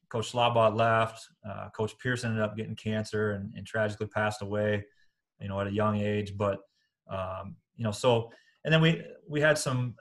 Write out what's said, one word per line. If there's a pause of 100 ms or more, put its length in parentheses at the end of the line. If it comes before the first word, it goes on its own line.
Coach
Schlaubaugh
left. (220)
Uh,
Coach
Pearson
ended
up
getting
cancer
and,
and
tragically
passed
away, (560)
you
know,
at
a
young
age.
But, (500)
um, (220)
you
know,
so, (360)
and
then
we, (240)
we
had
some,